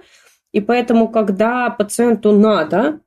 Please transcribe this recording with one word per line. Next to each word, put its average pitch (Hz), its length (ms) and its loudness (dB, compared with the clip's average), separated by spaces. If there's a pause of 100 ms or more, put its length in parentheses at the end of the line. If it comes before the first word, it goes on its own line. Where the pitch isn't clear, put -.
(520)
и 208 80 -2
поэтому, 233 480 0
когда 226 600 -2
пациенту 220 640 0
надо 208 760 2